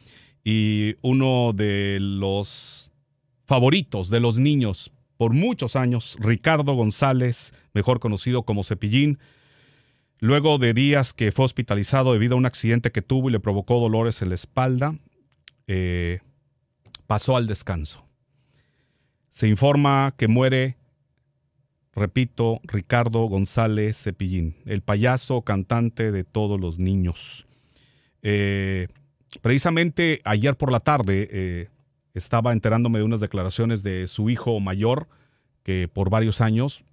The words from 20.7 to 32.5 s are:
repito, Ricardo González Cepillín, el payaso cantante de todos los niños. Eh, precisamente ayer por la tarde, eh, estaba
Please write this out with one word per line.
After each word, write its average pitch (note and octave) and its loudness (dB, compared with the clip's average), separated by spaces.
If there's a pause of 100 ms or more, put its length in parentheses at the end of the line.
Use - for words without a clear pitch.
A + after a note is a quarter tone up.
repito, A2+ 0
Ricardo A2+ 0
González G#2+ 0
Cepillín, F2+ -4 (100)
el G2+ -4
payaso A#2+ 0
cantante A2+ -2
de F#2+ -2
todos G2+ -2
los F2 -6
niños. F#2 -2 (760)
Eh, G2 -2 (560)
precisamente D#3+ 0
ayer G#2+ 0
por C3+ -2
la A#2+ 2
tarde, G#2+ 0
eh, F2+ -6 (460)
estaba A#2 -2